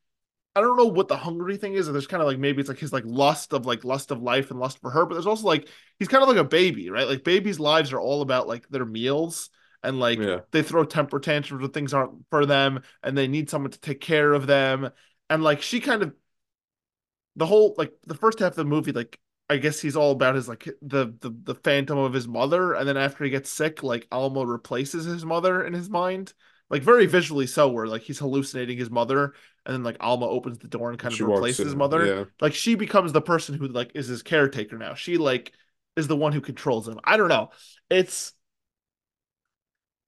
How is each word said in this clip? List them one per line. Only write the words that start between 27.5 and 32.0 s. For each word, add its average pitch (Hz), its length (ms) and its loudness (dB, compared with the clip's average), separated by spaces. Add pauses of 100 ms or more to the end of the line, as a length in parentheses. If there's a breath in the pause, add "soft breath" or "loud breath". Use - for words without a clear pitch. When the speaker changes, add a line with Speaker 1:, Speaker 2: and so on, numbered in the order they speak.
Speaker 1:
where, 113 180 -4
like, 110 140 -6
he's - 180 -12
hallucinating 135 580 -4
his 120 120 -6
mother, 135 440 0 (320 soft breath)
and 131 80 -6
then, 127 100 -6
like, 117 160 -6
Alma 120 280 0
opens 123 320 -4
the - 80 -20
door 120 220 -6
and 120 100 -10
kind 120 140 -6
Speaker 2:
She 107 80 -4
Speaker 1:
of - 20 -
Speaker 2:
walks 107 380 2
Speaker 1:
replaces - 20 0
his 143 120 -4
Speaker 2:
in, - 0 -
Speaker 1:
mother. 160 380 2